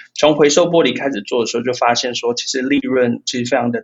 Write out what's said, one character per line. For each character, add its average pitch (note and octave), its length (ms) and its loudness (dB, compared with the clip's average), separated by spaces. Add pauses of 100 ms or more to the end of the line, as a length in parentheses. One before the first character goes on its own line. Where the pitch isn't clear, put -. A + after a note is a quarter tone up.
(120)
从 D3+ 240 2
回 D3 140 6
收 F3 160 4
玻 E3 180 2
璃 B2 100 0
开 C#3 160 -4
始 G2+ 120 -6
做 B2 200 -2
的 A2 40 -4
时 - 100 -4
候， A#2 60 -4
就 B2 100 -2
发 A#2+ 220 2
现 A#2+ 200 -4
说 A#2+ 200 -2
其 - 140 -8
实 C3+ 120 -4
利 C#3 220 0
润 B2 420 0
其 - 180 -6
实 A#2+ 80 -6
非 C#3 60 2
常 A#2+ 160 0
的 A#2 120 -4